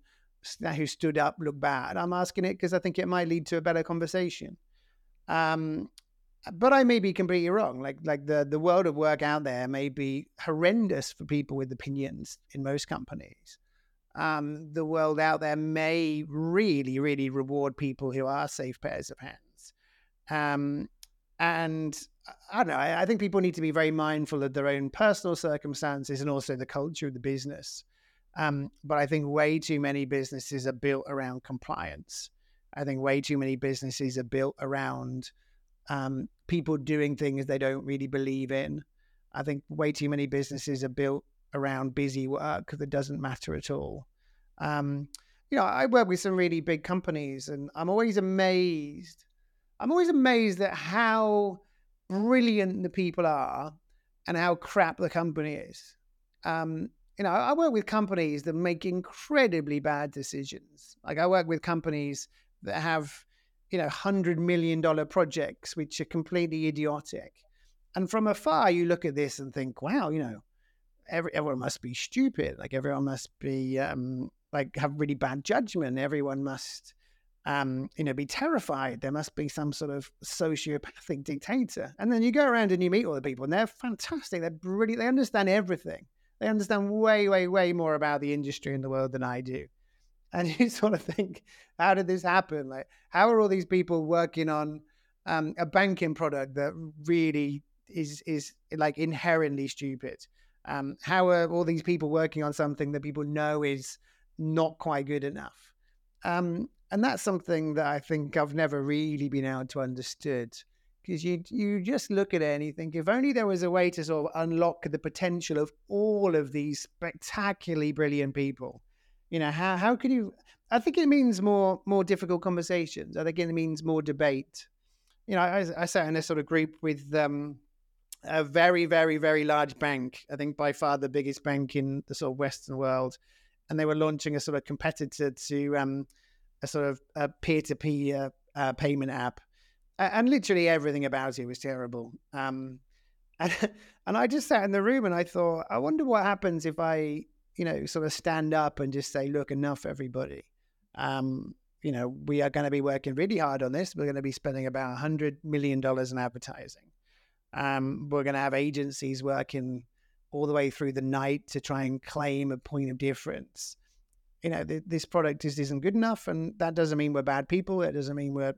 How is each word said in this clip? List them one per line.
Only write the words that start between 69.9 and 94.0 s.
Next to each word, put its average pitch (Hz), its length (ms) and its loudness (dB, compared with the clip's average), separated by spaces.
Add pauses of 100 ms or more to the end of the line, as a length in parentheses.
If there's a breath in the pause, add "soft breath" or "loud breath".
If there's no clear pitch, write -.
you 156 120 0
know, 110 220 -6 (640)
every-, 170 260 -4
everyone 151 240 -2
must 127 240 -6
be 123 100 -8
stupid. - 640 -2
Like, - 140 -10
everyone 135 320 -2
must 135 340 -6
be, 131 400 -4
um, 131 520 -4 (220)
like, 143 240 -4
have 143 220 -2
really 147 160 0
bad 135 300 -2
judgment. 185 540 0
Everyone 139 440 0
must, - 520 -8 (500)
um, 135 520 -2
you 160 80 -2
know, 139 100 0
be 143 120 -4
terrified. 151 760 -2
There 135 100 -4
must 147 240 -4
be 151 140 -2
some 147 240 -4
sort 147 180 -6
of 139 200 -8 (140)
sociopathic 147 1000 -4
dictator. 160 760 -4
And 214 140 0
then 226 100 4
you 240 80 4
go 285 160 6
around 233 260 4
and 180 100 4
you 180 80 4
meet 214 140 4
all 170 100 -2
the 135 80 -4
people, 131 220 -4
and 147 80 0
they're 214 140 4
fantastic. 226 720 -6
They're 165 100 -2
brilliant. 202 500 -2
They 233 80 0
understand 240 400 2
everything. 180 580 0 (320)
They 220 100 -2
understand 202 420 0
way, 214 380 4
way, 185 200 4
way 180 240 4
more 165 220 2
about 147 260 2
the 143 120 0
industry 139 420 -4
and 135 80 -2
the 135 80 -4
world 131 220 0
than 127 100 -4
I 123 180 -4
do. 127 260 -8 (640)
And 175 160 0
<laughs> 156 120 -4
you 240 80 6
sort 214 260 2
of 160 80 -2
think, 185 400 -4 (360 soft breath)
"How 190 160 6
did 190 120 2
this 180 160 0
happen? 175 460 0
Like, 131 180 -12 (240 soft breath)
how 196 200 8
are 226 100 6
all 208 80 6
these 190 180 2
people 170 400 2